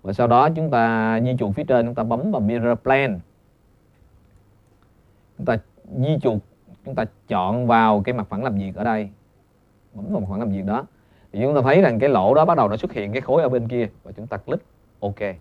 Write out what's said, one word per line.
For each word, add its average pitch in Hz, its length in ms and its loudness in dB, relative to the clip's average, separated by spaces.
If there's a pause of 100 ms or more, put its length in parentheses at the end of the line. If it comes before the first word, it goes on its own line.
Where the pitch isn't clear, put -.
Và 98 120 -8
sau 120 140 2
đó 127 220 6
chúng 160 220 -2
ta 113 500 2
di 127 180 0
chuột 101 160 -2
phía - 80 -6
trên, 120 220 2
chúng 117 100 -6
ta 113 80 -2
bấm 120 280 -2
vào 131 100 -2
mirror 117 420 0
plane. 131 360 2 (2250)
Chúng - 80 -10
ta 117 120 0 (400)
di 143 240 0
chuột, 113 200 -2 (440)
chúng 135 100 -10
ta 117 100 -2 (220)
chọn 107 400 -2
vào 113 340 4
cái 120 120 -2
mặt 107 160 -6
phẳng 104 140 -6
làm 113 120 -2
việc 98 200 -6
ở 101 80 -6
đây. 107 260 -2 (840)
Bấm 101 160 -12
vào 202 100 -2
mặt 95 100 -6
phẳng 98 100 -6
làm 113 100 -4
việc 95 160 -6
đó. 113 200 -4 (460)
Thì 98 100 -8
chúng 143 140 0
ta 139 60 2
thấy 143 200 4
rằng 120 180 2
cái 135 100 2
lỗ 107 240 4
đó 156 120 6
bắt 175 120 2
đầu 110 100 4
nó 107 100 -2
xuất - 160 -6
hiện 104 180 -6
cái 131 100 -4
khối 151 200 2
ở 139 80 0
bên 120 180 -2
kia 117 220 -2 (140)
và - 80 -18
chúng 107 160 -14
ta 104 100 -10
click 143 280 -8 (340)
OK. 101 200 -6 (220)